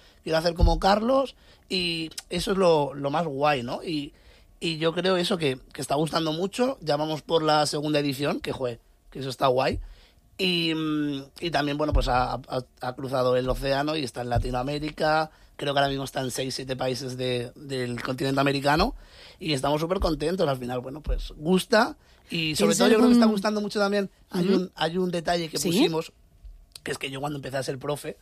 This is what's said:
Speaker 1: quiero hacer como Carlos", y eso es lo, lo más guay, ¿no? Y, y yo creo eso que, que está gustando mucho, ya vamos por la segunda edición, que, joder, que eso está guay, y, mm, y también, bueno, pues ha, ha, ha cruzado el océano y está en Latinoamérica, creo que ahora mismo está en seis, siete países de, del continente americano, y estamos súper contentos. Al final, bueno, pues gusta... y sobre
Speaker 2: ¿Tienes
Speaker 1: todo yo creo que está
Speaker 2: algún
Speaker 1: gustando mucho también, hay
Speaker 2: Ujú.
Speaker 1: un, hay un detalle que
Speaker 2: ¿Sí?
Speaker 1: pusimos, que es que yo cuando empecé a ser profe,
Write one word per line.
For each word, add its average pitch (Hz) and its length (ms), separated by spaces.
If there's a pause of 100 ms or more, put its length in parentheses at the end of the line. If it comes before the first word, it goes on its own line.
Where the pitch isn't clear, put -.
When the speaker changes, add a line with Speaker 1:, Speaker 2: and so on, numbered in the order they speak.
(240)
Speaker 1:
quiero 160 140
hacer 170 180
como 170 220
Carlos", 226 580 (340)
y 170 400 (200)
eso 208 220
es 190 60
lo, 156 360
lo 139 180
más 165 140
guay, 143 380
¿no? 135 180
Y, 151 320 (460)
y 165 180
yo 160 160
creo 180 220
eso 175 220
que, 139 200 (160)
que - 80
está 139 140
gustando 156 380
mucho, 202 480
ya 151 160
vamos 156 240
por 165 220
la 151 220
segunda 151 340
edición, 143 420
que, 143 100
joder, 120 280 (300)
que - 100
eso 135 100
está 135 180
guay, 131 320 (580)
y, 175 380
mm, 151 480 (160)
y 170 120
también, 147 260
bueno, 151 160
pues 131 160
ha, 123 240
ha, 123 80 (400)
ha 127 140
cruzado 127 420
el 127 100
océano 139 480
y 156 80
está 120 180
en 123 80
Latinoamérica, 147 1000 (240)
creo 143 180
que 139 60
ahora 139 100
mismo 139 160
está 135 160
en 127 100
seis, 131 240
siete 131 200
países 127 420
de, 123 380
del 127 460
continente 135 380
americano, 139 560 (440)
y 156 140
estamos 143 280
súper 170 180
contentos. 170 480
Al 135 100
final, 123 220
bueno, 135 220
pues - 360
gusta... 185 600 (320)
y 160 260
sobre 208 180
Speaker 2:
¿Tienes 196 40
Speaker 1:
todo 240 120
yo 226 80
creo 247 120
que 240 40
está 240 120
Speaker 2:
algún 220 100
Speaker 1:
gustando 214 260
mucho 208 180
también, 202 300 (200)
hay 180 180
Speaker 2:
Ujú. 196 80
Speaker 1:
un, 180 200
hay 165 220
un 185 140
detalle 170 380
que - 80
Speaker 2:
¿Sí? - 120
Speaker 1:
pusimos, 170 440 (680)
que - 80
es 135 60
que 139 140
yo 135 80
cuando 147 180
empecé 135 200
a 131 60
ser 143 140
profe, 143 440